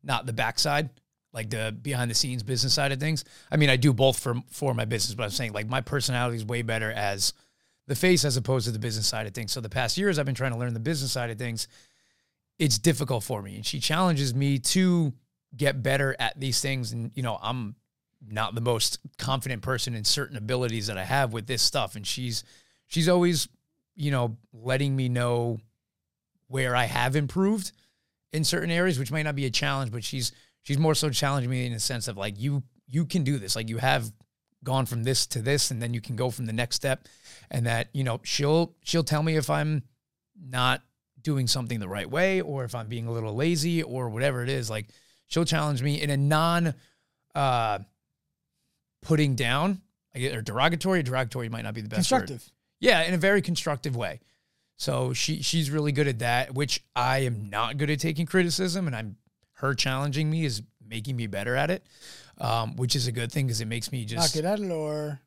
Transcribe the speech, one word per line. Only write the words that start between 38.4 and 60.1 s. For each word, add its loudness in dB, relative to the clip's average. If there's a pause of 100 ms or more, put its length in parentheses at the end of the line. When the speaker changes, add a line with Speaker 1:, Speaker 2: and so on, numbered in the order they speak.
Speaker 1:
she'll 0
tell 0
me 2
if 0
I'm 2 (580)
not 0 (400)
doing 0
something 0
the -6
right -4
way 2
or -4
if -8
I'm -8
being -4
a -4
little -4
lazy 2
or -4
whatever 0
it -2
is. -2
Like, -6 (420)
she'll 2
challenge 0
me 0
in 0
a 2
non, 4 (600)
uh, 2 (1200)
putting 2
down, 2 (340)
I -8
get, -2
or -4
derogatory. 2
Derogatory -2
might -6
not -6
be -6
the -8
best 2
word. 4
Speaker 2:
Constructive. -12 (300)
Speaker 1:
Yeah, 6
in 2
a 2
very 4
constructive -2
way. -4 (560)
So -2
she, -2
she's 0
really 2
good 2
at 0
that, 0
which -2 (120)
I 2
am -2
not -2
good 0
at 0
taking -2
criticism, 2
and -2
I'm, -8 (380)
her 0
challenging 0